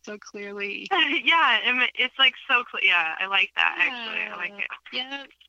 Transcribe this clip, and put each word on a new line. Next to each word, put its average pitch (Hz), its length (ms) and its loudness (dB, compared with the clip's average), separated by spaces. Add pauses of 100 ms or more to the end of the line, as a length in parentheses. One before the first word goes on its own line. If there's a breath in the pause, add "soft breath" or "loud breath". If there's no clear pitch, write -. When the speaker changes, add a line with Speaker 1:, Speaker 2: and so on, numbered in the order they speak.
Speaker 1:
so 214 140 -12
clearly 202 720 -10
Speaker 2:
<laughs> 311 320 0
Yeah, 285 400 4
and 254 200 2
it, 226 120 0
it's, 247 240 -2
like, 262 140 6 (140)
so 247 160 2
cle-, - 200 -8
yeah, 170 360 2
I 190 80 -2
like 196 280 2
that, 82 240 2
actually. 220 420 -2 (100)
I - 60 -10
like 175 160 -8
Speaker 1:
Yeah. 202 60 -12
Speaker 2:
it. - 120 -8 (200)
Speaker 1:
Yeah. 269 340 -8 (240)